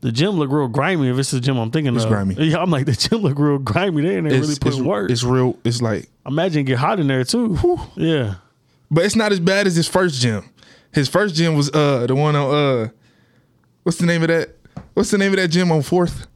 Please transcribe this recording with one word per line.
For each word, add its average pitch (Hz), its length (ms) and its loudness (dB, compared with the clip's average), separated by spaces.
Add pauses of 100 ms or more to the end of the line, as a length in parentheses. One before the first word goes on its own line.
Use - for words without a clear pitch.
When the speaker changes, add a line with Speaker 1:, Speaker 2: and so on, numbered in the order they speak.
Speaker 1:
the 131 120 -4
gym 147 180 0
look 156 200 -2
real 143 180 0
grimy 143 400 0
if 123 100 -2
it's 135 120 -4
the 135 100 -2
gym 131 180 -2
I'm 113 120 -2
thinking 139 240 -2
Speaker 2:
It's 113 100 0
Speaker 1:
of. 113 60 0
Speaker 2:
grimy. 98 240 0
Speaker 1:
Yeah, 156 240 0
I'm 180 120 0
like, 135 160 0
<laughs> - 0 -
"The 139 60 0
gym - 300 -2
look 165 160 0
real 143 200 2
grimy. 151 440 -2
They 190 140 0
ain't 175 80 -4
really 143 140 2
Speaker 2:
It's, 151 200 -2
Speaker 1:
putting 127 220 -2
Speaker 2:
it's, 123 60 -2
Speaker 1:
work." 202 240 -2
Speaker 2:
it's 120 120 0
real. 127 420 2
It's 117 160 0
like 110 280 -2 (180)
Speaker 1:
Imagine 156 340 0
it 139 40 0
get 135 140 0
hot 185 200 0
in 151 80 2
there 131 180 2
too. 226 320 0
Speaker 2:
Whew. 320 240 0 (140)
Speaker 1:
Yeah. 147 400 0 (560)
Speaker 2:
But 160 140 2
it's 208 120 0
not 214 160 2
as 190 80 0
bad 190 260 2
as 175 100 0
his 170 120 2
first 175 320 0
gym. 110 240 -2 (480)
His 143 160 0
first 202 260 0
gym 165 200 0
was, 143 180 0
uh, 143 340 2
the 127 80 0
one 147 220 0
on, 143 180 0
uh, 135 340 0 (960)
what's 170 140 -2
the 175 80 0
name 170 160 2
of 165 60 0
that? 165 220 0 (440)
What's 208 160 0
the 208 80 2
name 196 140 2
of 190 40 2
that 185 120 2
gym 175 240 2
on 156 100 2
Fourth? 175 540 0